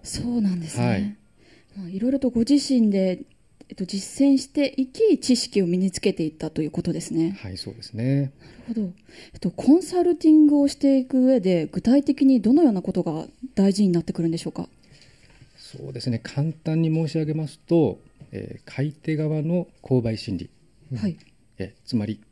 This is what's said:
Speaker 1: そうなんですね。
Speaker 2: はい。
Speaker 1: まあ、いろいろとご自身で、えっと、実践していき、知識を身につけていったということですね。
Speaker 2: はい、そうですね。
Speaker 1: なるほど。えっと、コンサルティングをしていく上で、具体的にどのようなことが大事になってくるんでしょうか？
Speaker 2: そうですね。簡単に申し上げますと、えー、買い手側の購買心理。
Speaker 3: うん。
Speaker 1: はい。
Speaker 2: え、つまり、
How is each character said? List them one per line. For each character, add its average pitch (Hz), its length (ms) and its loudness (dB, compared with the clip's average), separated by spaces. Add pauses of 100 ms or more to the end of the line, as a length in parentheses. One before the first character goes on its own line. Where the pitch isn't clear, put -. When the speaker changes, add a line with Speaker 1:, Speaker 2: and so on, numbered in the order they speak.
Speaker 1:
そ - 240 -10
う 240 120 -2
な 202 100 0
ん 180 100 -4
で 160 80 -10
す - 100 -8
ね。 - 80 0
Speaker 2:
は 190 100 2
い。 208 200 -4 (600)
Speaker 1:
ま 190 100 -12
あ、 - 20 -12
い 190 100 -8
ろ 233 120 0
い - 20 0
ろ 277 80 -2
と 254 100 0
ご 240 180 0
自 285 60 4
身 254 340 2
で、 190 360 0 (440)
え - 40 -18
っ - 20 -16
と、 185 100 -8
実 196 420 -2
践 277 120 6
し - 80 -4
て - 300 -2
い 262 100 -2
き、 403 320 2
知 - 160 2
識 - 260 -2
を 185 60 2
身 175 100 0
に 185 140 0
つ - 100 -10
け 196 120 0
て 165 120 -4
い 156 40 -2
っ 156 60 -8
た 160 160 -10
と - 120 -6
い 151 40 -2
う 151 40 -6
こ 165 120 -6
と 170 100 -2
で 165 80 -6
す - 120 -10
ね。 165 280 -2
Speaker 2:
は 95 100 -12
い、 95 60 -12
そ - 160 -12
う - 20 -16
で 117 80 -20
す - 120 -20
ね。 131 260 0
Speaker 1:
な - 0 -
る 139 120 -4 (360)
ほ 233 60 -8
ど。 202 180 -6 (420)
え - 40 -20
っ - 20 -18
と、 175 100 -2
コ - 240 4
ン 370 80 4
サ 359 220 -2
ル 349 100 2
テ 320 140 2
ィ 311 40 8
ン 311 140 8
グ 294 140 4
を 285 80 4
し - 80 -4
て 277 220 4
い 254 60 0
く 254 200 0
上 262 160 4
で、 175 260 2
具 - 140 -6
体 277 240 4
的 277 220 2
に 262 140 6
ど 214 120 2
の 320 100 6
よ 277 80 6
う - 20 0
な 185 100 -2
こ - 100 -6
と 180 100 -2
が 160 240 -6 (300)
大 196 160 4
事 202 120 2
に 190 40 4
な 170 140 2
っ - 20 -
て - 80 -8
く 175 100 -4
る 165 60 0
ん - 20 0
で 165 80 -4
し - 80 -10
ょ 156 40 -6
う - 20 -18
か？ - 160 -10 (880)
Speaker 2:
そ - 320 -18
う 135 40 -14
で 127 80 -12
す 127 100 -4
ね。 113 120 -2
簡 151 300 -4
単 160 280 -4
に 160 140 0
申 160 140 -2
し 160 100 -4
上 156 60 -2
げ 151 100 -4
ま 156 140 -6
す - 100 -18
と、 160 400 0 (320)
え - 300 -12
ー、 - 60 -20
買 147 240 -4
い - 20 -16
手 156 240 -6
側 156 260 -4
の 170 240 -2 (160)
購 127 180 0
買 113 160 -4
心 98 200 -8
理。 85 140 -10 (420)
Speaker 3:
う - 20 -8
ん。 113 40 -8
Speaker 1:
は 196 100 -2
い。 160 80 -6 (420)
Speaker 2:
え、 92 160 -10 (100)
つ - 120 -6
ま 104 100 -2
り、 104 140 -8 (120)